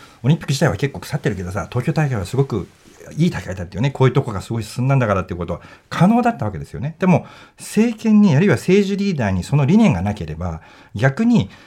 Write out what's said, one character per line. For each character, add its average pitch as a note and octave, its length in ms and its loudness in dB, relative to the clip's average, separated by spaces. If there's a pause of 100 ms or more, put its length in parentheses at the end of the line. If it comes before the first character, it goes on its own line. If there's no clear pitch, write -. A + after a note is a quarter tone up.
(240)
オ A#2+ 40 2
リ D#3+ 60 6
ン - 20 2
ピ - 60 -6
ッ - 40 -14
ク - 40 0
自 C3+ 80 -2
体 D3+ 100 2
は G2 60 0
結 - 200 -4
構 F2+ 60 -12
腐 - 160 -6
っ - 40 -8
て - 100 -2
る G2+ 60 -4
け F#2 80 -8
ど F2+ 80 -8
さ、 G2+ 180 -6
東 A#2+ 160 -4
京 D#3 60 0
大 D3+ 160 0
会 B2 100 -4
は F2+ 80 -4
す - 100 -8
ご C#3 80 2
く G2+ 220 -4 (500)
い E3 100 2
い F3 40 2
大 F#2+ 120 -6
会 F#2 140 -10
だ F2+ 80 -8
っ - 20 -8
て F2+ 100 -14
い F#2+ 40 -4
う - 20 -2
ね、 C#3 80 0
こ C3 140 0
う C3 40 6
い - 40 2
う - 20 -4
と - 80 2
こ A#2 80 -10
が G2 100 -6
す - 120 -10
ご A#2 80 -4
い - 20 -4
進 B2 220 -6
ん C3 40 0
だ C#3 60 2
ん C3+ 60 4
だ A2+ 80 2
か G2 60 2
ら F#2 80 0
っ - 40 -14
て - 60 -8
い - 20 -6
う E2+ 40 -6
こ E2+ 80 -6
と F2 80 -6
は D2 60 -8 (280)
可 - 180 2
能 A#3 160 4
だ A#3+ 80 0
っ A#3 60 -2
た - 80 -6
わ D3 80 -4
け - 60 -10
で C#3 80 -10
す - 80 -14
よ - 60 -8
ね。 D3+ 200 -8
で F#3+ 60 0
も、 C#3 200 4 (320)
政 A3+ 400 -2
権 G#3+ 220 4
に、 F3+ 160 6
あ - 20 4
る G3+ 80 4
い - 20 4
は E3 60 4
政 F#3+ 340 2
治 G3+ 80 -2
リ G3 180 -2
ー - 20 -4
ダ A2 120 -2
ー - 20 0
に F2+ 120 -2
そ - 140 -2
の C#3+ 100 2
理 F#3 120 4
念 F#3+ 160 4
が E2+ 60 -2
な G2+ 140 -2
け E2+ 120 -10
れ D#2 100 -10
ば、 E2 240 -8 (340)
逆 C3+ 300 0
に G#3+ 260 2 (160)